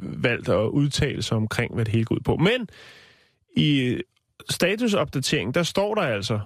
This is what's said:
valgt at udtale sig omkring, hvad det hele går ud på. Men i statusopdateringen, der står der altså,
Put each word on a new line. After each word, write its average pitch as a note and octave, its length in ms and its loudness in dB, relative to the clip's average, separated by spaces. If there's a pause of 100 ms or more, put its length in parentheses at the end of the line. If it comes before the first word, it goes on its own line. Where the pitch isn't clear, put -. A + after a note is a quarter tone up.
valgt - 460 -2
at G#2 200 4
udtale C#3+ 540 0
sig - 140 -2
omkring, A2 380 -2
hvad A#2 100 0
det G#2+ 80 -2
hele A2+ 120 2
går - 100 -2
ud - 60 0
på. - 160 0
Men G#3+ 320 2 (880)
i C3+ 400 2 (540)
statusopdateringen, D#3+ 1040 0
der F3 80 2
står G3+ 320 -2
der G#3 80 0
altså, G#2+ 440 -2